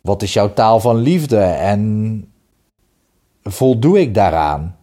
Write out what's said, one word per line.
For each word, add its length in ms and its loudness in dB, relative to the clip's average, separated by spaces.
Wat 200 -2
is 120 -6
jouw 200 0
taal 260 4
van 160 0
liefde 440 0
en 920 -2
voldoe 560 2
ik 140 0
daaraan? 680 0